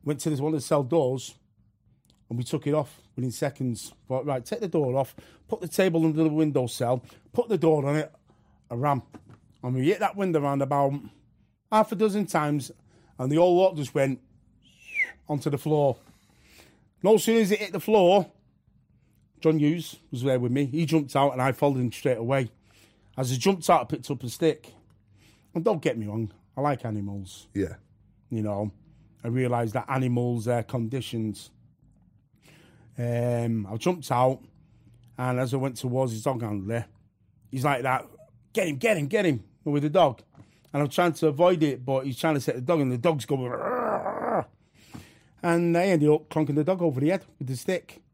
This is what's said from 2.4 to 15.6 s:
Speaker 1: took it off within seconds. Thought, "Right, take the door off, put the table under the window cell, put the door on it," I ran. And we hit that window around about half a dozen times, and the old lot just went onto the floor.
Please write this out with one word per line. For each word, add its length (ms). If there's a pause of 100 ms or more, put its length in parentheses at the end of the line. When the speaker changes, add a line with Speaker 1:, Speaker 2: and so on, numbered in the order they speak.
Speaker 1:
took 220
it 80
off 260 (160)
within 160
seconds. 640 (140)
Thought, 180
"Right, 180
take 180
the 60
door 280
off, 200 (320)
put 140
the 60
table 360
under 200
the 60
window 360
cell, 380 (300)
put 160
the 100
door 260
on 100
it," 160 (600)
I 40
ran. 280 (580)
And 140
we 100
hit 140
that 160
window 260
around 220
about 300 (760)
half 200
a 40
dozen 300
times, 460 (480)
and 120
the 60
old 220
lot 160
just 180
went 260 (1080)
onto 240
the 80
floor. 380 (1040)